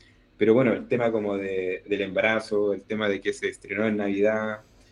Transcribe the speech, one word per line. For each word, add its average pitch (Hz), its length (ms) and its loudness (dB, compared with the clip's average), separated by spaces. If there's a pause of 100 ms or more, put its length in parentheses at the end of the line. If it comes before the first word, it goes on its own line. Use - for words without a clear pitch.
(360)
pero 107 180 6
bueno, 123 180 6
el 95 160 -4
tema 120 240 0
como 104 260 -2
de, 95 500 -4
del 101 140 0
embarazo, 104 720 0
el 95 100 -10
tema 107 240 -2
de 98 120 -2
que 101 120 -4
se 98 160 -4
estrenó 101 380 -4
en 107 120 0
Navidad, 107 640 0 (300)